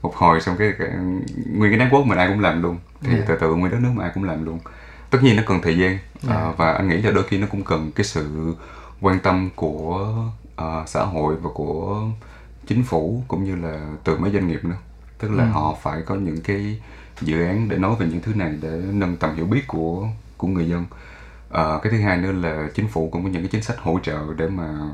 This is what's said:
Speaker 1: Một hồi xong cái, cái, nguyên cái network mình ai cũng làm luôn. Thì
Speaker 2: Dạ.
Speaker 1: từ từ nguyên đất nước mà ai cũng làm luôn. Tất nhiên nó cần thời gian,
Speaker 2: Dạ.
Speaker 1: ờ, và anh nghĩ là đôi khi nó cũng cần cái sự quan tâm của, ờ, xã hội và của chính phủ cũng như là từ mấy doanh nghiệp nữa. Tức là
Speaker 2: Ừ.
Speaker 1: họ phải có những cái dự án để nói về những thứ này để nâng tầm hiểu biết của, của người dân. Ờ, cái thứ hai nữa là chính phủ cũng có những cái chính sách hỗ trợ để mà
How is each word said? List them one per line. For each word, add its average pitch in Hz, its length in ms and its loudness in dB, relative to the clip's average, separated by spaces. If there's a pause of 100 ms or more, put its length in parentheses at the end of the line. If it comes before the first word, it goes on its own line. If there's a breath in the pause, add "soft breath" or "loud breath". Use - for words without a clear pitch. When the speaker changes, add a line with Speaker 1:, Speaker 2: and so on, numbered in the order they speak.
Speaker 1:
Một 85 140 -4
hồi 82 240 6
xong 90 180 0
cái, 104 200 4
cái, 85 100 -2 (640)
nguyên 104 260 6
cái 127 100 4
network 139 160 8
mình 98 140 4
ai 90 100 4
cũng 104 120 2
làm 85 220 4
luôn. 87 160 0 (240)
Thì 127 160 2
Speaker 2:
Dạ. 101 80 0
Speaker 1:
từ 80 140 2
từ 80 140 4
nguyên 90 180 2
đất 120 80 0
nước 123 140 4
mà 95 100 -2
ai 85 100 -2
cũng 98 100 -2
làm 80 200 -2
luôn. 82 140 -4 (520 loud breath)
Tất 131 120 4
nhiên 120 140 8
nó 110 100 4
cần 92 160 2
thời 85 160 4
gian, 92 200 2 (240)
Speaker 2:
Dạ. 120 120 0
Speaker 1:
ờ, 80 220 0
và 82 160 4
anh 95 160 2
nghĩ 87 140 2
là 104 80 4
đôi 95 140 4
khi 98 140 0
nó 104 120 0
cũng 101 140 -4
cần 78 300 -2
cái 104 100 0
sự 78 500 -4 (460 loud breath)
quan 92 180 4
tâm 92 380 2
của, 85 580 -2 (420)
ờ, 80 300 -4
xã - 180 0
hội 80 320 0
và 82 180 -6
của 85 480 -4 (640 loud breath)
chính 117 180 2
phủ 92 440 0
cũng 98 160 -2
như 95 120 -2
là 78 340 -6 (140)
từ 78 140 2
mấy 92 120 2
doanh 95 180 2
nghiệp 78 160 -2
nữa. 87 120 -2 (420)
Tức 107 140 -4
là 110 120 4
Speaker 2:
Ừ. 113 60 4
Speaker 1:
họ 78 320 0
phải 80 200 -4
có 98 120 -4
những 85 260 -2
cái 104 400 -2 (400 loud breath)
dự 80 260 0
án 107 220 0
để 85 100 0
nói 101 200 2
về 92 80 2
những 82 140 0
thứ 107 140 -2
này 80 280 -2
để 80 200 -4 (100)
nâng 92 240 0
tầm 78 200 -2
hiểu 82 100 -2
biết 127 220 2
của, 85 400 -2 (280)
của 90 120 -2
người 85 200 0
dân. 87 160 -2 (680 loud breath)
Ờ, 78 320 0
cái 107 100 2
thứ 113 80 2
hai 98 180 4
nữa 92 140 0
là 80 420 -2
chính 107 140 0
phủ 80 240 -2
cũng 87 120 -2
có 98 40 -2
những 87 140 -2
cái 98 60 -4
chính 107 140 -2
sách - 160 -4
hỗ 87 240 0
trợ 76 160 -4 (180)
để 80 120 0
mà 80 300 -4 (160)